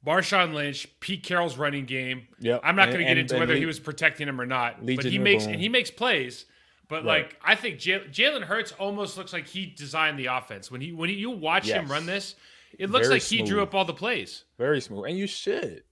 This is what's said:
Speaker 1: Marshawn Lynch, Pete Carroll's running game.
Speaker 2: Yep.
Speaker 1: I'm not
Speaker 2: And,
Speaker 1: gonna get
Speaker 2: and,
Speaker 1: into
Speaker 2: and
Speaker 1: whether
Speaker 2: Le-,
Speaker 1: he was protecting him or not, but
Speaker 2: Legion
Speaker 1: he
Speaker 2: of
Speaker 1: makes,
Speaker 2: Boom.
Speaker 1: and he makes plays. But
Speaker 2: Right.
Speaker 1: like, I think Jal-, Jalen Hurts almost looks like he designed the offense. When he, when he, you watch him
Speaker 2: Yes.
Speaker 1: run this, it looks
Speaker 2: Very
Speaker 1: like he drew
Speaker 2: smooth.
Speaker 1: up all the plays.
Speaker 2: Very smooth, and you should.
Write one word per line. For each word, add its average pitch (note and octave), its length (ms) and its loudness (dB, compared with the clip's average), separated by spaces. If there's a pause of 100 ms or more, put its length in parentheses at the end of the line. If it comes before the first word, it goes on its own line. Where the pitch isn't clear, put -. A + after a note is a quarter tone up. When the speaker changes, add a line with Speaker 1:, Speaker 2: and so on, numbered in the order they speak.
Speaker 1:
Marshawn F3 480 2
Lynch, C#3+ 340 -4 (120)
Pete - 240 -6
Carroll's F3 340 0
running C#3+ 280 -2
game. B2+ 420 -6 (120)
Speaker 2:
Yep. A#2 240 2
Speaker 1:
I'm E3+ 120 4
not F#3+ 140 8
Speaker 2:
And, B2 40 2
Speaker 1:
gonna F3 120 2
get C3 60 6
Speaker 2:
and, E3 80 6
Speaker 1:
into C3 160 0
Speaker 2:
and B2+ 60 4
Speaker 1:
whether D#3+ 120 4
Speaker 2:
Le-, D3+ 60 4
Speaker 1:
he D#3+ 60 0
was D#3+ 140 -4
protecting D3+ 480 -2
him C3 120 -6
or B2 60 -4
not, B2 320 -2
but A2+ 80 -10
Speaker 2:
Legion B2+ 260 0
Speaker 1:
he - 60 0
Speaker 2:
of G3 60 2
Speaker 1:
makes, G3+ 200 6
Speaker 2:
Boom. G#2+ 100 -2
Speaker 1:
and D#3+ 80 -4
he G#3 80 0
makes B3 220 0
plays. D#3+ 540 -2 (420)
But D#3 160 -6
Speaker 2:
Right. D#3 220 4
Speaker 1:
like, - 180 -18
I F#3+ 120 6
think G#3+ 240 -6
Jal-, F#3+ 220 0 (100)
Jalen B3 320 2
Hurts G3+ 300 -4
almost G3+ 440 -4
looks F#3 160 -12
like E3 140 -6
he F#3+ 180 -8
designed D3+ 520 -2
the B2+ 100 -4
offense. B2 440 -6
When B2+ 100 -10
he, E3+ 120 -8
when E3 160 -2
he, G3+ 60 -2
you G#3+ 160 -4
watch F3+ 380 0
him E3 140 0
Speaker 2:
Yes. C#3 80 -8
Speaker 1:
run D#3 140 -2
this, G3 300 -6 (420)
it F#3+ 140 -4
looks A#3 160 4
Speaker 2:
Very C3 120 8
Speaker 1:
like - 40 -2
he - 140 0
drew G#3 100 0
Speaker 2:
smooth. G3+ 160 2
Speaker 1:
up - 120 -4
all F#3+ 100 4
the E3 80 -4
plays. F3 500 -6 (140)
Speaker 2:
Very C#3 240 2
smooth, G2 260 -10
and E3+ 100 -4
you G3 100 -2
should. - 640 -4